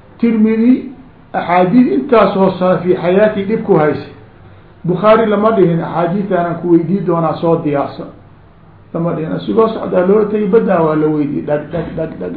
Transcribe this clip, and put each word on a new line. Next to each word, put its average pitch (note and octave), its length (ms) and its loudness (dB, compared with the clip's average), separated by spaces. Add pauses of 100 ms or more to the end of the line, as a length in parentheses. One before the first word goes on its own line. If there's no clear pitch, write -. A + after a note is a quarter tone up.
(180)
Tirmidhi, A3 760 2 (400)
axaadiis F3+ 600 2
intaas A3 440 2
oo F#3+ 140 2
sano F3+ 280 0
fi F3 160 0
xayaati G3+ 500 0
dhib A3 200 -2
ku G3 120 2
haysay. D3+ 360 0 (720)
Bukhaari G#3+ 420 2
lama G#3 260 2
dhihin, E3+ 280 2
"Axaadiistaanaan E3+ 800 -4
ku F3 120 -2
weydii E3 280 2
doonaa, E3 340 -2
soo E3 300 0
diyaarsan." C#3 460 -4 (840)
Lama E3 200 -4
dhihin. D#3+ 180 -6
Asigoo G#3 360 -2
socdaa F#3 380 -2
loo G#3 180 4
tagay, G#3+ 220 -2
baddaa G3 360 2
waa D#3 140 0
la D#3 100 0
weydiiyey. D3+ 380 -2
Dhag, D3 180 -2 (100)
dhag, E3 140 -4 (100)
dhag, D#3+ 140 -6 (100)
dhag, - 160 -8